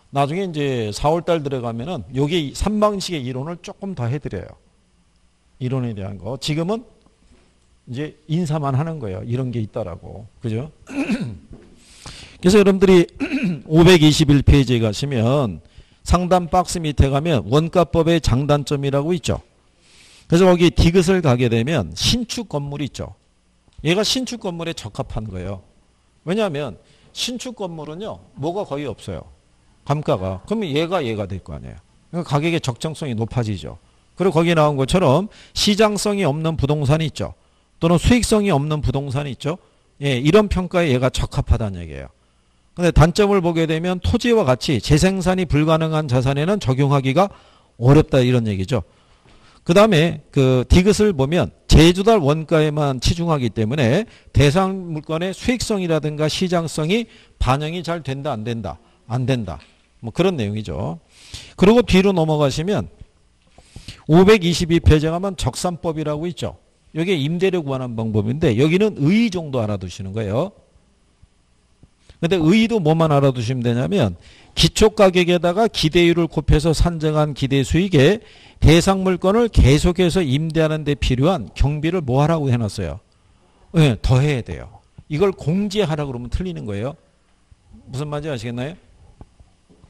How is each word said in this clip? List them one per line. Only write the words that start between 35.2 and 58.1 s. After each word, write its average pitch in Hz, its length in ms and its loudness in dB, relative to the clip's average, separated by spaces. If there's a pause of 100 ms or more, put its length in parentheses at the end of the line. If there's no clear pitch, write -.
시장성이 208 680 0
없는 160 320 -2
부동산이 151 500 0
있죠. - 280 -8 (440)
또는 165 200 2
수익성이 214 520 2
없는 151 300 -2
부동산이 143 520 -4
있죠. 160 260 -8 (440)
예, 139 160 -2
이런 180 300 4
평가에 175 420 0
얘가 127 200 0
적합하다는 107 720 -2
얘기예요. 69 260 -12 (640)
근데 175 160 0
단점을 196 500 4
보게 165 260 0
되면 170 340 -2
토지와 233 440 0
같이 127 360 0
재생산이 185 640 0
불가능한 156 640 0
자산에는 139 520 0
적용하기가 139 680 0 (500)
어렵다, 143 420 4
이런 123 260 2
얘기죠. 95 360 -4 (800)
그다음에 170 640 4
그 131 380 2
디귿을 202 460 4
보면 139 360 0 (160)
제조달 180 520 6
원가에만 151 840 0
치중하기 160 500 -2
때문에 123 540 0 (280)
대상 185 600 2
물건의 160 420 -6
수익성이라든가 160 920 -2
시장성이 170 800 -2 (320)
반영이 151 440 -2
잘 170 200 -6
된다, 139 300 -6